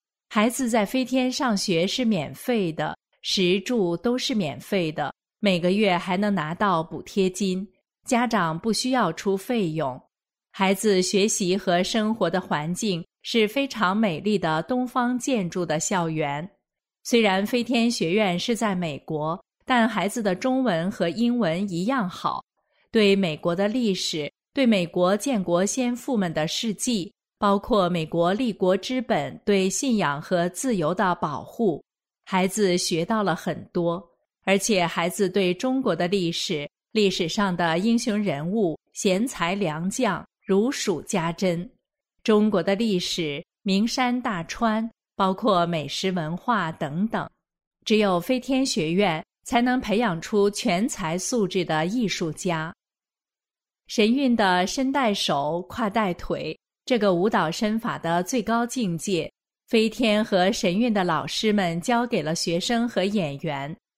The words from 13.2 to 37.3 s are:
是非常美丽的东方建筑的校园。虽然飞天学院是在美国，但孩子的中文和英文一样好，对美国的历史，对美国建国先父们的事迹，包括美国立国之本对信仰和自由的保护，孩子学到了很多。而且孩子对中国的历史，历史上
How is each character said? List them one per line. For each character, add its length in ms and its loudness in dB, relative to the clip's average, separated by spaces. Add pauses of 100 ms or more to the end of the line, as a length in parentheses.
是 240 2
非 220 -2
常 280 0
美 220 0
丽 180 2
的 280 0
东 220 -2
方 300 -2
建 320 -2
筑 160 -4
的 140 -2
校 300 -2
园。 400 -4 (560)
虽 160 2
然 260 2
飞 160 0
天 260 2
学 220 0
院 260 2
是 180 -2
在 200 0
美 260 -4
国， 400 -4 (240)
但 240 4
孩 200 0
子 140 -4
的 120 0
中 280 0
文 280 0
和 180 -2
英 280 0
文 320 0
一 180 -2
样 220 0
好， 360 -6 (480)
对 240 6
美 200 0
国 180 -2
的 120 2
历 280 0
史， 360 -6 (220)
对 140 2
美 200 4
国 300 2
建 260 -2
国 240 2
先 280 -2
父 220 -4
们 180 0
的 140 0
事 260 -4
迹， 380 -4 (260)
包 180 4
括 320 2
美 160 0
国 300 2
立 180 0
国 240 2
之 240 -4
本 440 -2
对 260 2
信 280 0
仰 220 0
和 280 0
自 260 -2
由 180 0
的 220 0
保 300 -4
护， 380 -2 (420)
孩 240 2
子 280 2
学 280 0
到 180 0
了 140 0
很 360 -6
多。 320 -2 (380)
而 160 2
且 260 2
孩 240 -2
子 200 0
对 260 2
中 260 -2
国 140 0
的 140 0
历 240 0
史， 360 -4 (220)
历 180 4
史 200 0
上 280 0